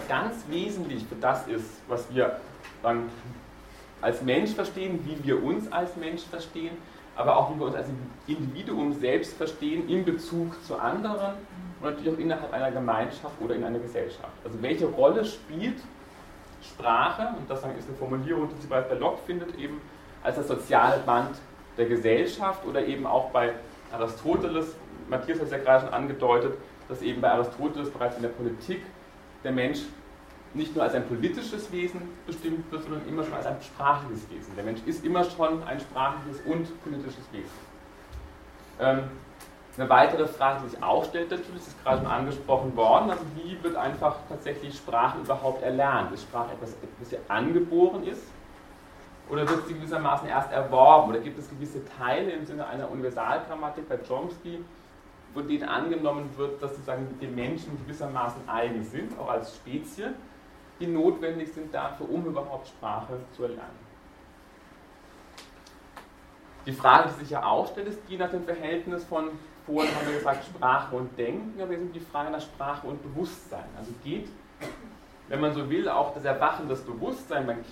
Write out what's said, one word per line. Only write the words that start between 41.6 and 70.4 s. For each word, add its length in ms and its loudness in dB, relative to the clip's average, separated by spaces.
ist 160 -16
gerade 180 4
schon 60 -2
angesprochen 680 2
worden, 360 8
also 120 -2
wie 260 -8
wird 140 0
einfach 400 2
tatsächlich 480 -8
Sprache 440 2
überhaupt 440 0
erlernt? 500 2
Ist 100 -8
Sprache 300 -4
etwas, 220 -10
das 100 -14
hier 180 -4
angeboren 800 4
ist? 160 -6
Oder 180 0
wird 200 2
sie 60 -6
gewissermaßen 560 -2
erst 240 0
erworben? 560 12
Oder 100 0
gibt 180 -6
es 120 -10
gewisse 320 -8
Teile 320 0
im 140 -6
Sinne 200 -8
einer 240 -6
Universalgrammatik 1000 -4
bei 80 -2
Chomsky, 640 -6
von 140 -6
denen 200 0
angenommen 720 0
wird, 260 -4
dass 140 -4
sie, 40 -12
sagen, 400 -6
dem 140 -6
Menschen 500 -4
gewissermaßen 640 -6
eigen 380 -2
sind, 340 -8
auch 100 -6
als 280 -2
Spezie, 480 -8
die 60 -4
notwendig 680 2
sind 220 -10
dafür, 340 -4
um 180 -2
überhaupt 420 -6
Sprache 520 -6
zu 80 -6
erlernen? 440 -8
Die 40 -4
Frage, 380 10
die 120 -8
sich 100 -10
ja 120 0
auch 240 4
stellt, 200 -6
ist 200 -8
die 80 -8
nach 140 0
dem 140 -2
Verhältnis 600 -4
von, 260 -2
vorhin 300 2
haben 100 -2
wir 140 -2
gesagt, 260 0